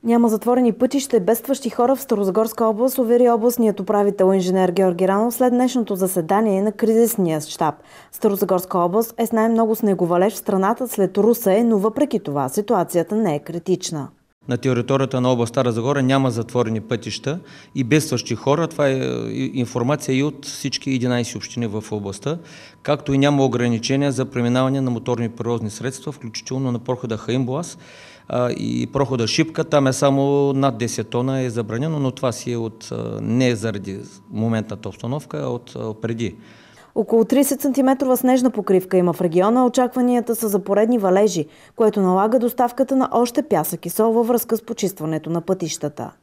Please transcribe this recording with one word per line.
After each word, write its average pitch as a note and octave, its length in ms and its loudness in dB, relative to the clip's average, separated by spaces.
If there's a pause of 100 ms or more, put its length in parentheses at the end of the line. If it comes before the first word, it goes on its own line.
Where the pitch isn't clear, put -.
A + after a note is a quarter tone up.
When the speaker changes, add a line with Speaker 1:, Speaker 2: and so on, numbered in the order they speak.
Speaker 1:
Няма A#3 200 6
затворени A#3+ 440 2
пътища B3+ 440 0
и - 20 6
бедстващи A#3 500 0
хора B3 260 2
в C4 60 -8
Старозагорска A3 640 0
област, A3+ 320 0
увери A#3+ 320 4
областният A#3 500 2
управител G3+ 540 2
инженер F#3 380 2
Георги F#3 360 2
Ранов G#3+ 260 2
след B3 200 2
днешното B3 420 0
заседание F#3+ 680 0
на G#3 100 0
кризисния G#3 720 2
щаб. D3+ 340 -2 (360)
Старозагорска F#3+ 680 0
област F#3 400 0
е A#3 80 0
с - 60 -4
най-много A3+ 440 2
снеговалеж F#3 580 2
в - 40 -12
страната G#3 500 -2
след F#3+ 300 -2
Русе, G#3+ 460 2
но A3+ 160 4
въпреки A3 400 0
това C#3 300 -4
ситуацията F3+ 680 0
не G3+ 200 2
е D3 40 -2
критична. E3+ 680 -4 (400)
Speaker 2:
На B2 100 -2
територията C3 640 0
на B2+ 100 2
област A#2 180 2
Стара B2 220 0
Загора C3 320 0
няма C3+ 280 2
затворени A2+ 500 -2
пътища A#2+ 580 -6 (360)
и C3+ 80 -2
бедстващи B2 520 0
хора. D3+ 320 0
Това D3 200 0
е, C3+ 60 2 (360)
и, B2+ 240 -4
информация C3 640 -2
и C3 80 2
от D3 220 -6
всички - 460 -6
единайсет B2 440 -2
общини A#2 320 -8
в G#2 240 -6
областта, G#2+ 460 -6 (460)
както C#3+ 300 -2
и C3+ 40 2
няма C#3 280 4
ограничения B2 680 0
за B2 140 -2
преминаване B2+ 560 0
на C3 100 -2
моторни A#2 380 -2
превозни A2+ 400 -4
средства, C3 420 -8
включително B2+ 600 -6
на A#2 80 -4
прохода A#2 380 -4
Хаимбуас, C3 600 -4 (520)
а, B2 220 0
и A#2 420 -4
прохода C3 340 0
Шипка. D#3+ 360 -2
Там C#3+ 240 2
е C3 60 2
само C#3 600 2
над C3+ 240 0
десет A2 300 -4
тона C3 340 -2
е B2+ 80 -2
забранено, A#2 500 -4
но C3 120 0
това B2+ 200 -2
си A#2+ 200 -8
е A#2+ 60 -4
от, A2+ 340 -8
а, A2+ 300 -8
не A#2+ 340 2
заради G2 440 -6 (320)
моментната A2 580 -4
обстановка, D3 540 -8
а C3 40 -4
от, A#2+ 280 -8
а, A2+ 180 -8
преди. A#2 420 -6 (600)
Speaker 1:
Около A3 300 2
тридесет C4+ 360 2
сантиметрова C4 560 2
снежна B3+ 320 2
покривка F#3 480 0
има F3 160 4
в - 80 -4
региона. F#3 440 4
Очакванията B3 680 2
са A3+ 120 -4
за G3 120 0
поредни G#3 380 2
валежи, F#3 480 2 (300)
което G#3+ 260 2
налага F#3+ 380 4
доставката C4 560 0
на C4 160 2
още A#3+ 320 2
пясък E3+ 420 -2
и E3+ 40 -6
сол A3 220 2
във A3+ 160 2
връзка A3+ 300 0
с G#3+ 40 -6
почистването D#3+ 680 -4
на E3+ 120 -2
пътищата. D3+ 720 -6 (120)